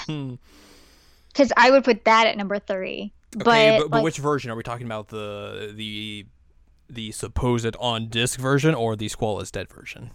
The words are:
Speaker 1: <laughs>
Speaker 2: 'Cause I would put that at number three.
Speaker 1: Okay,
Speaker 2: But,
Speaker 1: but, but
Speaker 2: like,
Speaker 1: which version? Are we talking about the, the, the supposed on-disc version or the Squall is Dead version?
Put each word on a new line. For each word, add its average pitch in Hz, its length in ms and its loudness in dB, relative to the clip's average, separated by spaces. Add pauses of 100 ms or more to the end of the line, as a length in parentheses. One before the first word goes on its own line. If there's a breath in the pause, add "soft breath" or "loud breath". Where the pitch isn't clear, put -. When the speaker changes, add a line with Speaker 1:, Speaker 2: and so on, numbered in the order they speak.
Speaker 1:
<laughs> 139 320 -8 (960 soft breath)
Speaker 2:
'Cause 269 240 4
I 240 140 8
would 269 120 8
put 233 220 2
that 220 220 6
at - 100 -2
number 202 220 -4
three. 190 520 -8 (240)
Speaker 1:
Okay, 220 80 -8
Speaker 2:
But, 220 420 6
Speaker 1:
but, 156 40 -8
but 147 80 0
Speaker 2:
like, - 60 2
Speaker 1:
which 160 160 -2
version? 135 320 -2
Are 113 40 -6
we 113 60 -8
talking 120 240 -8
about 110 220 -8
the, 104 680 -10
the, 107 520 -8 (600)
the 110 220 -10
supposed 113 680 -2
on-disc 113 600 -2
version 139 360 2
or 117 200 -2
the 107 120 -6
Squall 104 320 -4
is 95 100 -10
Dead 98 180 -8
version? - 480 -16